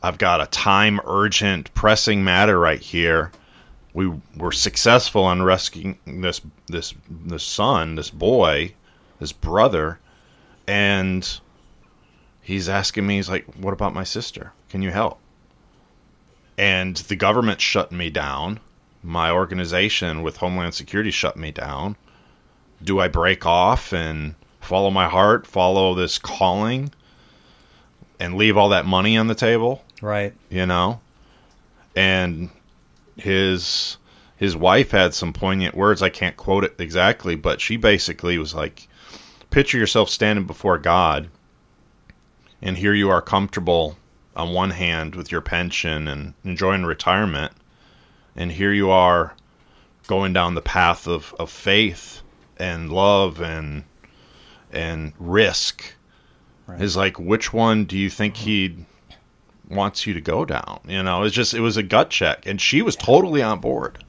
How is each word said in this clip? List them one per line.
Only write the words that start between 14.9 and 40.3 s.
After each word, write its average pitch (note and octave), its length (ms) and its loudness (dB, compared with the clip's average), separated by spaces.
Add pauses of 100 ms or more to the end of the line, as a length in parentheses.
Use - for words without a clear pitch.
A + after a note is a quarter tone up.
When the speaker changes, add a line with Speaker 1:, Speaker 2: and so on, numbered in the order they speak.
Speaker 1:
help?' G2+ 300 -4 (1400)
And F#2 380 0
the - 200 -6
government G#2+ 440 2
shut - 320 0
me F2 180 -6
down. D2+ 480 -6 (460)
My E2 260 0
organization F2+ 920 0
with D#2+ 140 -6
Homeland F2+ 380 -4
Security G2+ 360 -4
shut - 260 -4
me D#2 140 -10
down. D2 460 -8 (840)
Do F#2+ 180 0
I F#2 80 2
break F2+ 380 0
off F#2 460 2
and D#2 420 -6 (260)
follow G2 300 0
my F#2 180 2
heart, G2+ 380 4
follow F#2+ 480 2
this F2+ 240 -2
calling, A2+ 760 -2 (1300)
and F2 180 -6
leave G#2+ 200 4
all G2+ 140 6
that F2+ 160 2
money F#2+ 300 2
on A2 120 2
the A2+ 60 -2
table?" A#2 500 0 (160)
Speaker 2:
Right. G#2 340 -4 (160)
Speaker 1:
You F#2 160 -2
know? F2+ 340 0 (920)
And F#2 560 0 (640)
his, F#2+ 800 -2 (380)
his F#2 200 -2
wife F#2 340 4
had F#2 240 4
some E2+ 180 -4
poignant F#2+ 440 -2
words. G2 260 2
I F#2+ 60 2
can't - 280 -4
quote G2 280 0
it - 160 -6
exactly, F2+ 560 0
but D2+ 240 -2
she A2+ 160 -4
basically F2+ 640 2
was D#2 140 -6
like, D#2 360 -8 (640)
"Picture C#3 280 2
yourself G#2+ 320 2
standing G#2+ 340 0